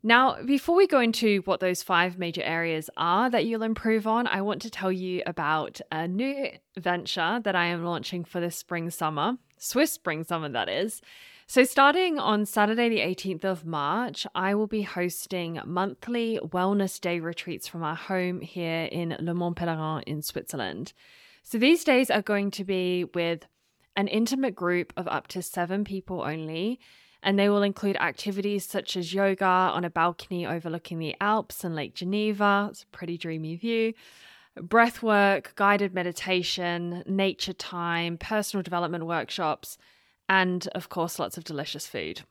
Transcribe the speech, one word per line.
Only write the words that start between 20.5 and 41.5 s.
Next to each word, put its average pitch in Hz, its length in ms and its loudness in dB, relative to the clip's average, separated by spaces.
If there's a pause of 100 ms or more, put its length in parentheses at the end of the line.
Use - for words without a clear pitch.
So - 160 -4
these 311 240 6
days 262 260 6
are 208 140 2
going 202 260 2
to 196 140 -8
be 180 400 0
with 170 420 -2 (500)
an 196 120 2
intimate 233 480 0
group 175 420 0
of 170 120 -6
up - 180 -4
to 185 160 -8
seven 185 400 -2
people 190 400 -6
only, 160 560 -4 (440)
and 196 140 4
they 202 120 6
will 202 120 4
include 202 360 0
activities 196 680 -2
such - 320 -6
as 175 160 -6
yoga 196 320 2
on 180 400 2
a 170 60 -4
balcony 175 520 0
overlooking 165 540 -6
the 160 240 -4
Alps 208 420 0
and 170 120 -4
Lake 147 180 -6
Geneva. 202 760 2
It's - 100 -18
a - 60 -20
pretty 170 280 -8
dreamy 160 420 -6
view. 226 360 0 (680)
Breath 233 440 4
work, 202 500 4
guided 202 400 2
meditation, 175 1120 -2
nature 196 480 0
time, 170 640 -4
personal 208 460 -2
development 170 420 -2
workshops, 165 720 -4 (520)
and 185 440 2
of - 160 -8
course, 170 300 -4
lots - 180 -4
of 160 60 -12
delicious 151 420 -8